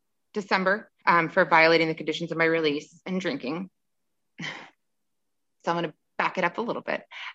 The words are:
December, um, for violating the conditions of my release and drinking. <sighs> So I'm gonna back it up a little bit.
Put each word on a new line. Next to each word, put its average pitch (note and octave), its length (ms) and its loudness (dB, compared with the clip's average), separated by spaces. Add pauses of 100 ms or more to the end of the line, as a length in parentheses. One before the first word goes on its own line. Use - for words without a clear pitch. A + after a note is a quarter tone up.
(340)
December, G3 580 -2 (160)
um, E3+ 220 4
for F#3 160 2
violating E3 420 6
the D#3+ 80 -2
conditions D#3+ 360 -6
of E3 60 -4
my E3 80 2
release D#3+ 600 -2
and F#3 160 -4
drinking. E3 480 -6 (680)
<sighs> - 40 -10 (1200)
So F3 80 -2
I'm E3+ 60 -2
gonna E3+ 160 -4 (240)
back E3 200 -2
it F#3 60 0
up C4+ 160 -2
a - 20 -6
little A3+ 200 -6
bit. - 220 -6 (320)